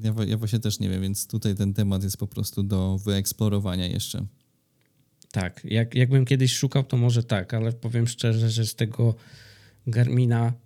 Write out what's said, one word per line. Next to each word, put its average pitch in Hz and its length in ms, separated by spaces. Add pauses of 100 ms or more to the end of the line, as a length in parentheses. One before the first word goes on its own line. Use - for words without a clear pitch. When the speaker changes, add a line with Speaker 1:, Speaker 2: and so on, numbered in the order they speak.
Speaker 1:
Ja 110 100
wa-, 110 120
ja 104 120
właśnie 110 220
też 107 220
nie 101 100
wiem, 92 120
więc 98 240
tutaj 104 280
ten 98 200
temat 98 300
jest 95 120
po 107 100
prostu 104 360
do 95 360
wyeksplorowania 98 880
jeszcze. 92 400 (1040)
Speaker 2:
Tak, 90 340
jak, 113 300
jakbym 127 300
kiedyś 131 280
szukał, 135 320
to 131 120
może 120 280
tak, 104 300
ale 113 180
powiem 117 340
szczerze, 113 440
że 113 160
z - 80
tego 113 400 (720)
Garmina 120 680 (140)